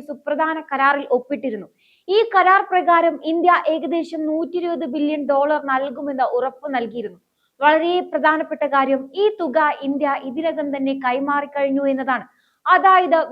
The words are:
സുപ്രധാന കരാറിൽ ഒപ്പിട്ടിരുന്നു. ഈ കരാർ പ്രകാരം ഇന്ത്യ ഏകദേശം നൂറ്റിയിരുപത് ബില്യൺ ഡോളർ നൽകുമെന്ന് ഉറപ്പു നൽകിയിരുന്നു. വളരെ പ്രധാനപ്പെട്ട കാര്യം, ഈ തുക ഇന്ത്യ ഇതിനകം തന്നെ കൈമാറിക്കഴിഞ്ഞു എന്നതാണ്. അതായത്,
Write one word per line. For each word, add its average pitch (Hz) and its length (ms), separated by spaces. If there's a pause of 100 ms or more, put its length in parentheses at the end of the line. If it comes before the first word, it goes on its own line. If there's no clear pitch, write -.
സുപ്രധാന 311 500 (140)
കരാറിൽ 277 340 (120)
ഒപ്പിട്ടിരുന്നു. 220 500 (480)
ഈ - 20 (160)
കരാർ 381 280 (100)
പ്രകാരം 339 440 (160)
ഇന്ത്യ 339 220 (220)
ഏകദേശം 330 520
നൂറ്റിയിരുപത് 339 580 (100)
ബില്യൺ 294 260 (100)
ഡോളർ 294 300 (100)
നൽകുമെന്ന് 269 540 (120)
ഉറപ്പു 262 380
നൽകിയിരുന്നു. 214 440 (440)
വളരെ 320 300 (160)
പ്രധാനപ്പെട്ട 311 540 (100)
കാര്യം, 269 280 (200)
ഈ - 20 (160)
തുക 311 200 (280)
ഇന്ത്യ 277 220 (200)
ഇതിനകം 311 440
തന്നെ 269 200 (120)
കൈമാറിക്കഴിഞ്ഞു 277 840
എന്നതാണ്. 254 340 (480)
അതായത്, 370 460 (120)